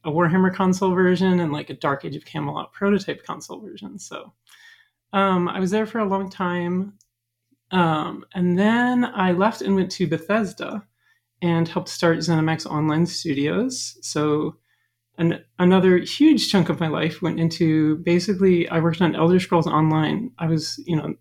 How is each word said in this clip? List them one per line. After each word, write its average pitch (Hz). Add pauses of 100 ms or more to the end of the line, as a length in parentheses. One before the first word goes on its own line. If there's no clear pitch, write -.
a 156
Warhammer 175
console 185
version 185
and, 165
like, 147
a 139
Dark 139
Age 147
of 151
Camelot 151
prototype 196
console -
version. 202
So, - (800)
um, 185
I 180
was 185
there 214
for 226
a 214
long 190
time. 180 (760)
Um, 160 (100)
and 180
then 240
I 185
left 202
and 196
went 185
to 180
Bethesda 202 (560)
and 165
helped 175
start 165
ZeniMax 160
Online 156
Studios. 170
So 151 (640)
an-, 165 (160)
another 180
huge 285
chunk 175
of 165
my 165
life 156
went 165
into, 156
basically, 175
I 165
worked 165
on 165
Elder 175
Scrolls 170
Online. 156
I 170
was, 160
you 180
know, 151